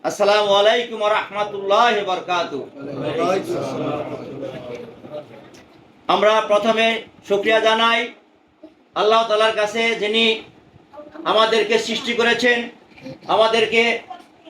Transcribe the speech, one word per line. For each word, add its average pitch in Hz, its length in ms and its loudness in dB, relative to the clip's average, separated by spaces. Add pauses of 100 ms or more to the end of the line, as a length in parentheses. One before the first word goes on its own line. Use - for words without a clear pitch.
আসসালামু 202 520 2
আলাইকুম 220 460 2
ওয়া 208 100 0
রাহমাতুল্লাহি 202 840 0
ওয়া 202 100 -2
বারাকাতুহু। 170 600 -4 (3500)
আমরা 208 320 4
প্রথমে 220 640 0 (260)
শুকরিয়া 202 320 2
জানাই 226 520 0 (840)
আল্লাহ 220 340 2
তাআলার 220 280 2
কাছে, 220 380 -2
যিনি 220 480 0 (840)
আমাদেরকে 220 540 2
সৃষ্টি 233 360 -4
করেছেন, 233 560 0 (580)
আমাদেরকে 226 760 2 (460)